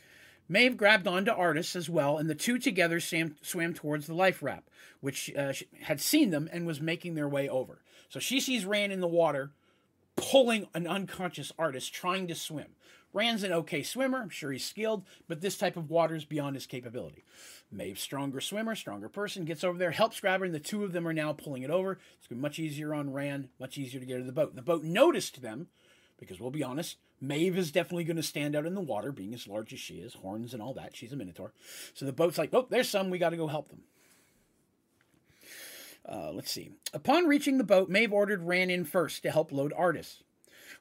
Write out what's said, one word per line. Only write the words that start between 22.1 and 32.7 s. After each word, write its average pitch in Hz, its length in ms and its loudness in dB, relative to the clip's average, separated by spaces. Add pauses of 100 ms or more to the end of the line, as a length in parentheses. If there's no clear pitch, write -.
It's - 100 -20
gonna 120 100 -8
be 131 40 -4
much 147 180 -4
easier 151 340 -4
on 147 180 -2
Ran, 139 360 -4 (100)
much 131 200 -10
easier 135 200 -8
to 127 80 -10
get 127 120 -4
to 127 40 -4
the 127 100 -8
boat. 143 220 0
The 123 80 -12
boat 160 220 0
noticed 202 580 4
them, 120 260 -10 (500)
because 92 200 -14
we'll 120 120 -6
be 147 120 -4
honest, 135 360 -6 (200)
Maeve 156 380 0
is 175 160 0
definitely 175 320 0
gonna 165 180 -2
stand 147 320 -2
out 151 120 0
in 175 80 -4
the 202 80 -4
water, 123 300 -4
being 104 200 -8
as 123 160 -12
large 107 240 -6
as 123 80 -12
she - 140 -12
is, 85 200 -14
horns 110 380 -8
and 110 100 -10
all 90 120 -8
that. 80 200 -12
She's 117 200 -14
a - 20 -8
Minotaur. 92 380 -10 (400)
So - 100 -10
the 135 80 -4
boat's 160 240 2
like, 160 160 0
"Oh, 247 160 4
there's 247 220 2